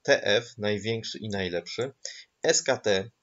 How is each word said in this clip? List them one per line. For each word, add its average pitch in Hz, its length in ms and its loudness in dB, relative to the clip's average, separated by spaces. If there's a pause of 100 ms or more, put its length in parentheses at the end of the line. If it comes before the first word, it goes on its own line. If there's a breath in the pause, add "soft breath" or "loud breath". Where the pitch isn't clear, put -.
T - 220 4
F, 110 340 2
największy 104 600 -2
i 110 100 -10
najlepszy, 95 640 -4 (500 loud breath)
S 160 200 4
K 131 140 0
T, 101 340 0 (120)